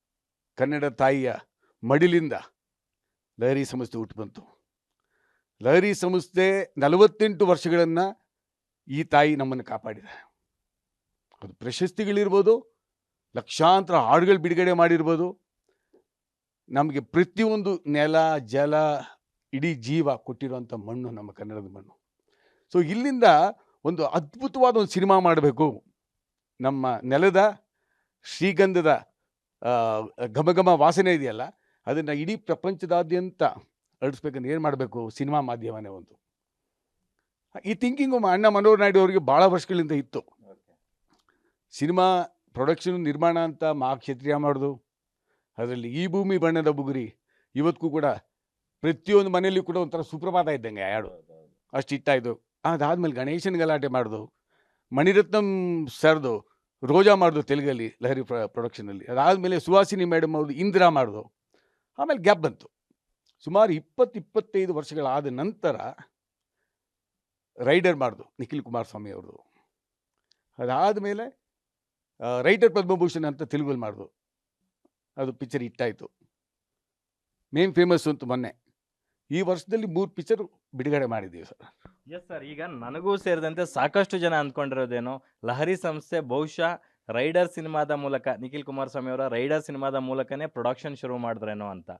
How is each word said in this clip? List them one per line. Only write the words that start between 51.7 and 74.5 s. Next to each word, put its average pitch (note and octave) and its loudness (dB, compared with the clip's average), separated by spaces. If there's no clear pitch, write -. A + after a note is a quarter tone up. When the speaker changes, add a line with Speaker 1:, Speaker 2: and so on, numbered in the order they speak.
Speaker 1:
ಅಷ್ಟು C#3 -4
ಇಷ್ಟ C3+ -4
ಆಯ್ತು. A#2+ -2
ಅದಾದ್ಮೇಲೆ D#3+ -2
ಗಣೇಶನ್ D#3 -6
ಗಲಾಟೆ D#3 0
ಮಾಡೋದು, A2 -4
ಮಣಿರತ್ನಂ F3+ 2
ಸರ್ದು C3+ 0
ರೋಜಾ F#3+ 8
ಮಾಡ್ದು E3 2
ತೆಲುಗಲ್ಲಿ, C#3 -4
ಲಹರಿ C3 -2
ಪ್ರ-, A2+ -6
ಪ್ರೊಡಕ್ಷನಲ್ಲಿ. G#2 -10
ಅದಾದ್ಮೇಲೆ F3+ 2
ಸುಹಾಸಿನಿ F#3+ 4
ಮೇಡಮ್ E3 0
ಅವ್ರದ್ದು D3+ -4
ಇಂದಿರಾ F3+ 4
ಮಾಡ್ದು. A#2+ -2
ಆಮೇಲೆ C#4+ -2
ಗ್ಯಾಪ್ F3 4
ಬಂತು. C#3 -6
ಸುಮಾರು F#3+ 2
ಇಪ್ಪತ್ತು, A#3+ -2
ಇಪ್ಪತ್ತೈದು F#3+ -4
ವರ್ಷಗಳಾದ D3 -4
ನಂತರ D3 -4
ರೈಡರ್ E3 2
ಮಾಡ್ದು B2+ -6
ನಿಖಿಲ್ C3 -10
ಕುಮಾರಸ್ವಾಮಿ A2 -10
ಅವ್ರದ್ದು. F#2 -20
ಅದಾದ್ಮೇಲೆ, G3+ -2
ಆ, B2 -4
ರೈಟರ್ F#3 4
ಪದ್ಮಭೂಷಣ್ F3 0
ಅಂತ D3 -6
ತೆಲುಗಲ್ಲಿ C#3+ -4
ಮಾಡ್ದು, G2+ -10